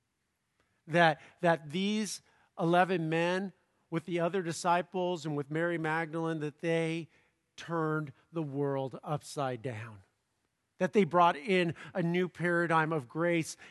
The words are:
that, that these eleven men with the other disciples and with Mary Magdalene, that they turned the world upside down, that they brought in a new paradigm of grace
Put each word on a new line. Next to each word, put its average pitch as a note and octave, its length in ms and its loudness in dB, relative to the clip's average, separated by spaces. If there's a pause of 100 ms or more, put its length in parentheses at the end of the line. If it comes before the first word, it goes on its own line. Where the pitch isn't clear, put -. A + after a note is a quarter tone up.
(880)
that, D#3+ 340 4 (200)
that D#3 320 2
these G3+ 500 -2 (340)
eleven F3 520 2
men F3 440 -2 (380)
with E3 140 -4
the E3+ 160 -4
other F3 220 0
disciples F3 840 -2
and D3+ 100 -4
with C#3+ 140 -6
Mary E3+ 280 -2
Magdalene, D#3+ 600 -4
that D3 220 -8
they E3 480 -2 (480)
turned D#3 560 -4 (200)
the E3 100 -4
world C#3 600 -4
upside C#3+ 580 -6
down, A2+ 360 -10 (800)
that F#3 140 0
they G#3 100 6
brought F3 340 6
in F3+ 380 2 (200)
a F#3 80 -2
new F3 260 0
paradigm E3 640 2
of C3+ 160 -4
grace E3 480 0 (140)